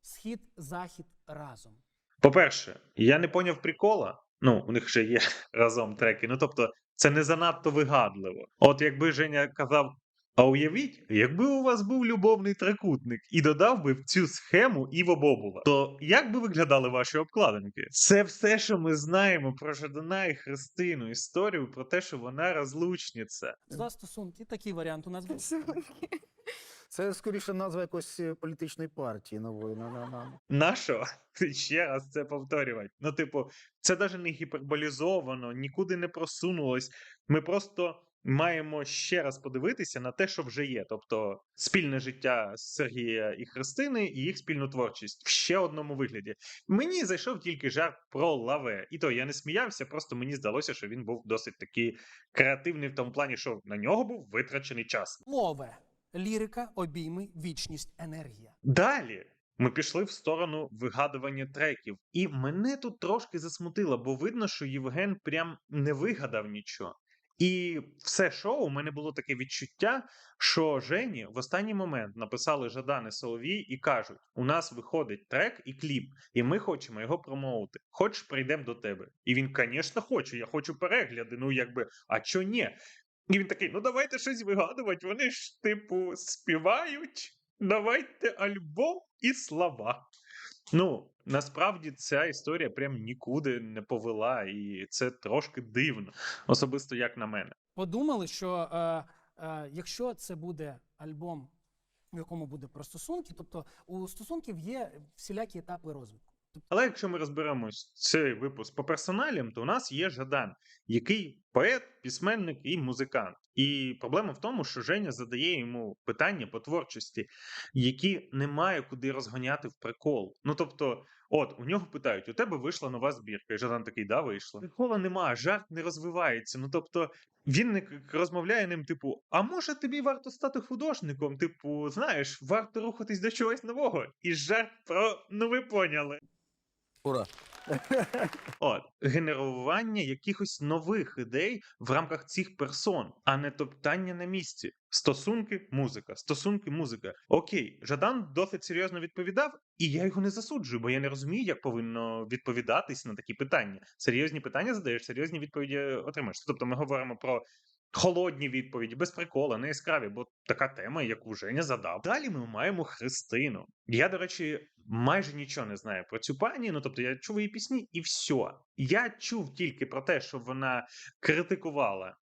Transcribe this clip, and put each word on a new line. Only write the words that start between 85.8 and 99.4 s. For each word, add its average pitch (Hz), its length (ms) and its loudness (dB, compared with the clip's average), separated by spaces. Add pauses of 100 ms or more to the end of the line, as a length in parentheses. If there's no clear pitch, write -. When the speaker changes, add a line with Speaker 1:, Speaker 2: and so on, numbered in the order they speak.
Speaker 2:
співають, 269 1120 0 (300)
давайте 220 800 2
альбом 202 600 0 (200)
і 254 120 2
слова». 151 720 -2 (640)
Ну, 165 380 2 (160)
насправді 151 640 0
ця 143 320 0
історія 156 460 -2
прям 139 320 -4
нікуди 123 580 -2
не 110 220 -10
повела, 113 600 0
і 101 460 -8
це 127 200 0
трошки 127 500 -2
дивно, 113 520 -2 (340)
особисто 135 500 2
як 120 200 -2
на 113 100 -4
мене. 104 260 -6 (220)
Speaker 1:
Подумали, 202 520 -2
що, 180 460 -6
е, 165 320 -2 (340)
е, 156 340 -10